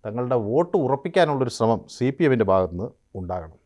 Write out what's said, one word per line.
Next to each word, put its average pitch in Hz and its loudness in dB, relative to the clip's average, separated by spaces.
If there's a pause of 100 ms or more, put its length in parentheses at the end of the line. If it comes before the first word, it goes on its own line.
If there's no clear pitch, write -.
തങ്ങളുടെ 123 -4
വോട്ട് 143 0
ഉറപ്പിക്കാനുള്ളൊരു 143 0
ശ്രമം 113 0
സി 127 -2
പി 165 -2
എമ്മിൻ്റെ 127 4
ഭാഗത്തുനിന്ന് 95 2 (260)
ഉണ്ടാകണം. 90 -8